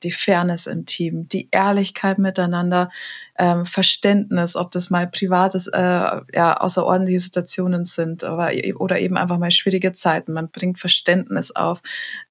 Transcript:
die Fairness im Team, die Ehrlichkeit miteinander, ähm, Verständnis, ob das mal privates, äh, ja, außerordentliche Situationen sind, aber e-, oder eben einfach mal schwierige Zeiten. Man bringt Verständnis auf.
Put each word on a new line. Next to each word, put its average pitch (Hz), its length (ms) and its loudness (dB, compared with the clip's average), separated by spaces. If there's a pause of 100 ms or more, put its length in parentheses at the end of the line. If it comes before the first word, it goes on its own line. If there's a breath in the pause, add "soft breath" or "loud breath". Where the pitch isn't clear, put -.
die 175 80 -4
Fairness 175 540 0
im 165 200 -6
Team, 165 420 -4
die - 240 -6
Ehrlichkeit 196 680 2
miteinander, 180 720 0 (480 loud breath)
ähm, 175 280 2
Verständnis, 190 920 2
ob 180 160 -4
das 180 180 -2
mal 180 180 0
privates, 185 600 2
äh, - 120 0
ja, 175 760 0
außerordentliche 185 600 2
Situationen 180 640 -2
sind, 165 400 -4
aber 165 300 -2
e-, - 200 -2
oder 185 260 0
eben 180 180 0
einfach 175 200 0
mal 175 140 0
schwierige 185 400 2
Zeiten. 165 420 0
Man 160 160 -6
bringt 180 300 -4
Verständnis 180 720 0
auf. 175 300 -2 (500 loud breath)